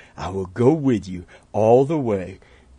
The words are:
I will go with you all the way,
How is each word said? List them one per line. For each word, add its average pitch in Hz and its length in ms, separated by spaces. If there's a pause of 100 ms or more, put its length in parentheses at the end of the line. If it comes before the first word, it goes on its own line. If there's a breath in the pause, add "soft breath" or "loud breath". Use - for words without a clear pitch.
(160 loud breath)
I 87 120
will 95 180
go 117 260
with 131 360
you 87 160 (260 loud breath)
all 113 340
the 156 140
way, 98 400 (400 soft breath)